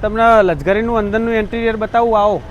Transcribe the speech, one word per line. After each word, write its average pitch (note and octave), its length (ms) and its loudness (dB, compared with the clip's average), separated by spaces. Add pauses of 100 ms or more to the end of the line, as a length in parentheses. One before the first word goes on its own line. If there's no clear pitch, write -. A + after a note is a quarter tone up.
તમને A3 220 -2 (180)
લક્ઝરીનું G3 560 0
અંદરનું A3 360 -2
ઇન્ટિરિયર A3+ 440 -2
બતાવું, A3 420 0
આવો. G3+ 320 0